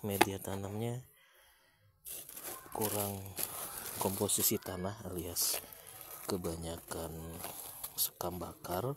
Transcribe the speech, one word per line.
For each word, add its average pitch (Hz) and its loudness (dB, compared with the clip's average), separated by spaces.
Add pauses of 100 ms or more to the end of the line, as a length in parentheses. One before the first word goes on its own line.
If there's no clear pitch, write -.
media 98 6
tanamnya 101 -2 (1800)
kurang 101 2 (800)
komposisi 104 6
tanah 92 -2
alias 87 0 (640)
kebanyakan 82 -2 (580)
sekam - 0
bakar 90 0